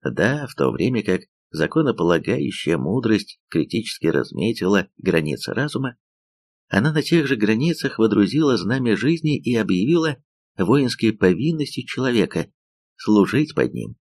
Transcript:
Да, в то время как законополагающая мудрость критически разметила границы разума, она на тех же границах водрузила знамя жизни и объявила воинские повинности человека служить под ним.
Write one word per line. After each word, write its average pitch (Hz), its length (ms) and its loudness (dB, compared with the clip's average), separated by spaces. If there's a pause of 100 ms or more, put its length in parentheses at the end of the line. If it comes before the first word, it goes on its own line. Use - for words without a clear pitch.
Да, 117 440 0
в - 80 -16
то 65 160 2
время 110 320 -2
как 92 180 0 (300)
законополагающая 82 1300 0
мудрость 104 600 -2 (100)
критически - 580 -2
разметила 90 920 0
границы 80 560 -2
разума, 127 440 -6 (720)
она 123 220 2
на 151 100 0
тех 160 260 2
же 139 80 0
границах 113 640 -2
водрузила 110 600 2
знамя 110 400 0
жизни 151 400 0
и 123 180 -2
объявила 120 600 0 (400)
воинские 117 560 2
повинности 131 680 0
человека 117 680 -2 (440)
служить 107 600 2
под 64 180 0
ним. 57 220 -10 (140)